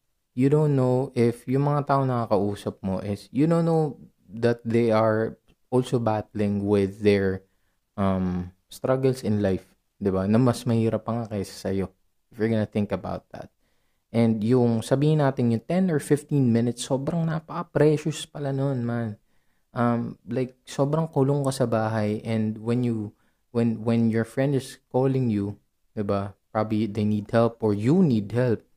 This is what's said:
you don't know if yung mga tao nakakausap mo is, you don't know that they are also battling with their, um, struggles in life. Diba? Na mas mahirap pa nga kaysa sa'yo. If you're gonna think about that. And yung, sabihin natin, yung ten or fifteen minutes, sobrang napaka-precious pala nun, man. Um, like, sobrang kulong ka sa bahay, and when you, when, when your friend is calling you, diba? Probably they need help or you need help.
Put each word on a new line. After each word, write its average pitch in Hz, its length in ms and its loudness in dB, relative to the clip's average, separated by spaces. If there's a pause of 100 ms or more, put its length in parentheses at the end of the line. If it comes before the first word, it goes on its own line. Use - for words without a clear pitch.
(360)
you 127 160 4
don't 151 240 2
know 127 400 2
if 117 320 2
yung 139 200 0
mga 143 200 -2
tao 139 160 2
nakakausap 107 800 -2
mo 95 160 -2
is, 101 320 -8
you 147 160 2
don't 170 160 2
know 160 320 0 (320)
that 117 320 0
they 117 320 2
are 110 480 2 (320)
also 127 240 0
battling 104 720 -2
with 101 320 2
their, 98 400 2 (560)
um, 92 560 -2 (160)
struggles 131 560 -2
in 104 160 0
life. 95 240 0 (380)
Diba? 95 240 0
Na 107 80 2
mas 120 320 2
mahirap 113 400 0
pa 113 80 -4
nga 117 160 -6
kaysa 98 400 -6
sa'yo. 95 160 -2 (420)
If - 80 -20
you're 110 140 0
gonna 110 160 0
think 104 240 -4
about 92 400 -6
that. - 240 -16 (560)
And 113 320 2
yung, 117 400 2
sabihin 147 400 2
natin, 131 320 0
yung 113 80 -2
ten 185 320 0
or 139 80 0
fifteen 143 480 0
minutes, 117 320 0
sobrang 143 400 -2
napaka-precious 156 1040 -2
pala 143 240 -8
nun, 135 320 -2
man. 117 320 -4 (560)
Um, 120 560 -2
like, 123 400 -4
sobrang 151 400 0
kulong 143 400 0
ka 131 80 -2
sa 120 160 0
bahay, 110 560 0
and 110 320 -2
when 117 240 -2
you, 110 320 -4 (400)
when, 117 320 0
when 117 240 2
your 113 160 0
friend 139 320 0
is - 320 -12
calling 131 400 0
you, 101 240 -2 (400)
diba? 101 400 -4 (160)
Probably 110 400 0
they 107 160 -2
need 104 240 -2
help 117 320 2
or 110 80 2
you 117 320 2
need 110 320 0
help. 120 260 0 (160)